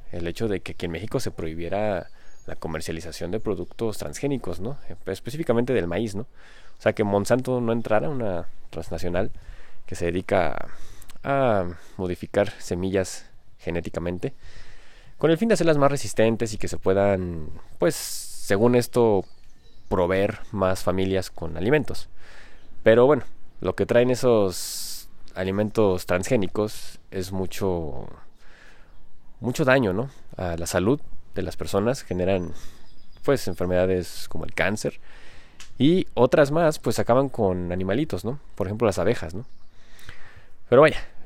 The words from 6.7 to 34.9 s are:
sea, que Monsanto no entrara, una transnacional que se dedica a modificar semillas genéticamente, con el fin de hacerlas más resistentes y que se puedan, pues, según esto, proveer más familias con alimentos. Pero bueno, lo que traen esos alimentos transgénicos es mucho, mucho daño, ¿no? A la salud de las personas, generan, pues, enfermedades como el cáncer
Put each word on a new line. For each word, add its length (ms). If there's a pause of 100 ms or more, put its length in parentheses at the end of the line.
sea, 120
que 100
Monsanto 580
no 120
entrara, 360
una 380 (240)
transnacional 600 (560)
que 60
se 100
dedica 640 (560)
a 420 (300)
modificar 640
semillas 680 (340)
genéticamente, 760 (840)
con 140
el 80
fin 100
de 60
hacerlas 240
más 120
resistentes 640
y 60
que 100
se 80
puedan, 720 (300)
pues, 160
según 800
esto, 500 (640)
proveer 520 (120)
más 300
familias 480
con 260
alimentos. 540 (720)
Pero 240
bueno, 180 (380)
lo 120
que 120
traen 240
esos 960 (260)
alimentos 680
transgénicos 960 (100)
es 220
mucho, 760 (1300)
mucho 240
daño, 300
¿no? 160 (260)
A 220
la 80
salud 340 (340)
de 60
las 160
personas, 460
generan, 500 (720)
pues, 240
enfermedades 800
como 160
el 80
cáncer 480 (800)